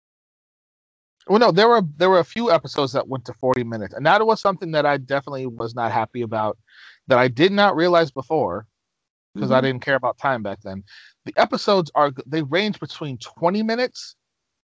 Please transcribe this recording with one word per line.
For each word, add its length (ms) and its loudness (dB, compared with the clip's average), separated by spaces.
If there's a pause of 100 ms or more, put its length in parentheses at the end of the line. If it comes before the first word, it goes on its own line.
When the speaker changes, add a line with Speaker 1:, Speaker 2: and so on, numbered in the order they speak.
(1300)
Speaker 1:
Well, 100 4
no, 140 6
there 160 6
were, 140 6 (140)
there 140 4
were 80 6
a 60 4
few 260 -4
episodes 420 0
that 160 -2
went 180 -8
to 80 -12
forty 280 0
minutes, 320 -8
and 120 -6
that 200 4
was 140 2
something 320 -2
that 140 2
I 100 2
definitely 500 -6
was 280 -8
not 180 -4
happy 300 -4
about, 360 -4 (500)
that 100 6
I 100 4
did 240 2
not 240 4
realize 340 2
before, 560 -4 (680)
'cause 140 -4
I 80 4
Speaker 2:
Mm-hmm. 80 2
Speaker 1:
didn't 160 -4
care 140 -2
about 220 -4
time 240 -2
back 200 -8
then. 200 -12 (440)
The 100 -12
episodes 580 0
are, 160 2 (160)
they 160 -4
range 380 -2
between 380 -10
twenty 440 -4
minutes 540 -6 (500)